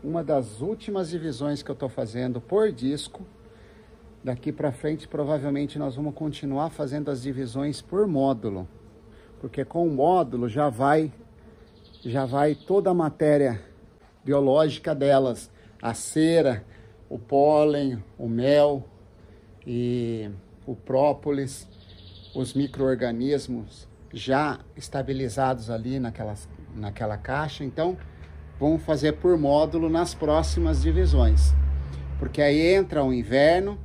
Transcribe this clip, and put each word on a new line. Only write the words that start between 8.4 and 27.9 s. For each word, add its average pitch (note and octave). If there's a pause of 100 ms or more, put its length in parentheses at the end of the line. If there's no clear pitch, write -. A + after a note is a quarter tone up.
Porque -
com E3+
o E3
módulo C3+
já C#3+
vai, C#3+ (920)
já C3
vai C#3+
toda F#3+
a F3+
matéria D3 (600)
biológica C#3+
delas. C3+ (300)
A A#2
cera, D#3 (460)
o A#2
pólen, C#3+ (160)
o A#2
mel C#3 (840)
e A#2+ (340)
o C3
própolis, C#3 (680)
os B2+
micro-organismos C3 (240)
já C3+ (200)
estabilizados C3
ali A#2+
naquelas, A2+ (260)
naquela G#2
caixa. C#3+
Então, E3 (600)